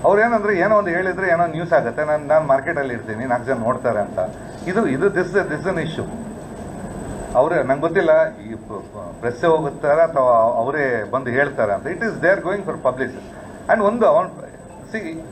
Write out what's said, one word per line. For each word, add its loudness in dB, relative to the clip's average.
ಅವ್ರು 6
ಏನಂದ್ರೆ 2
ಏನೋ 4
ಒಂದು 2
ಹೇಳಿದ್ರೆ 0
ಏನೋ 4
ನ್ಯೂಸ್ -4
ಆಗುತ್ತೆ, 2
ನಾನು, 0
ನಾನು 4
ಮಾರ್ಕೆಟಲ್ಲಿ 0
ಇರ್ತೀನಿ, -6
ನಾಲ್ಕು -2
ಜನ 0
ನೋಡ್ತಾರೆ 0
ಅಂತ. -4
ಇದು, 2
ಇದು 0
this, 0
this 0
an -2
issue. -4
ಅವ್ರೆ 4
ನಂಗೆ 2
ಗೊತ್ತಿಲ್ಲ, 2
ಈ -12
ಪ-, -12
ಪ-, -12
ಪ್ರೆಸ್ಸೇ -2
ಹೋಗುತ್ತಾರ 2
ಅಥವಾ 4
ಅವರೇ 0
ಬಂದು -2
ಹೇಳ್ತಾರ 2
ಅಂತ. -2
It -6
is -2
they 2
are 0
going -4
for -6
publicity. -4
And 2
ಒಂದು 2
ಅವನ್ 4
ಸಿ -10